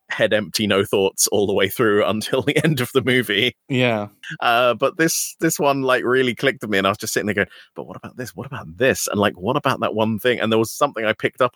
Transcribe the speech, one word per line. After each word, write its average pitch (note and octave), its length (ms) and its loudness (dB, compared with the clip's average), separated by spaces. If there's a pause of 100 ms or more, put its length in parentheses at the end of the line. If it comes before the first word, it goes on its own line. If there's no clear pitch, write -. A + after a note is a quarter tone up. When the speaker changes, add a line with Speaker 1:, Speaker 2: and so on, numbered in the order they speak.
Speaker 1:
head A2 240 0
empty, G#2 340 -2
no G2 180 4
thoughts G2 440 0
all G2+ 180 0
the G2+ 60 0
way F#2+ 160 2
through G#2 360 2
<laughs> - 20 0
until G#2+ 360 -2
the C#3+ 220 0
end D#3+ 160 2
of B2 140 -4
the C3 80 4
movie. A#2 520 0 (140)
Speaker 2:
Yeah. A#2+ 400 0 (320)
Speaker 1:
Uh, A#2+ 340 2
but B2 220 -2
this, - 440 -2
this E3 180 0
one, C#3 240 2
like, B2+ 220 0
really B2 300 2
clicked - 280 -2
with A2 80 -8
me, G2+ 80 2
and F#2+ 80 2
I F#2+ 40 4
was G2+ 80 0
just - 140 -8
sitting G2 140 -2
there G#2 80 -2
going, G2 140 0 (280)
"But B1+ 100 -12
what F2 120 -16
about - 180 -16
this? - 180 -12
What A2 120 -12
about F#2 320 -14
this? A#2 300 0
And, G#2 120 0
like, G2+ 180 2
what G#2+ 180 -2
about C3+ 240 -2
that G#2+ 140 -2
one A2 240 0
thing?" B2 220 0
And A2 100 -2
there A2+ 80 4
was A2+ 140 0
something C#3 320 -2
I G#2+ 80 0
picked - 300 -2
up B2+ 140 0